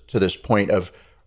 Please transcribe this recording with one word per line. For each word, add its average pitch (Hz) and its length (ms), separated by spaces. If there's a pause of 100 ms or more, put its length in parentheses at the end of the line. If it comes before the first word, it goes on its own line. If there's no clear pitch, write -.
to 110 120
this 95 160
point 101 360
of 92 200 (360)